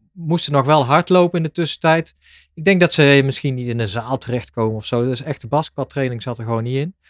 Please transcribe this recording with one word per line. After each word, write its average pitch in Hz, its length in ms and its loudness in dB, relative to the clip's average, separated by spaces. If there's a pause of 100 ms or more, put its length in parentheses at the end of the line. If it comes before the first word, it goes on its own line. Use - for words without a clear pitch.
(120)
moesten 165 420 -4
nog 135 120 2
wel 147 200 4
hardlopen 175 520 2
in 165 60 -2
de 156 80 -6
tussentijd. 165 640 -2 (380)
Ik 160 100 -14
denk 190 160 4
dat 175 140 2
ze 139 320 6
misschien 135 300 -4
niet 123 120 -6
in 117 120 -2
een 113 80 -2
zaal 120 300 -4
terechtkomen 117 580 -4
of 107 100 -10
zo. 120 200 0
Dus 127 160 -4
echte 139 260 -8
basketbaltraining 131 720 -4
zat 120 160 -8
er 117 80 -10
gewoon 113 180 -2
niet 123 120 -4
in. 151 200 -4 (140)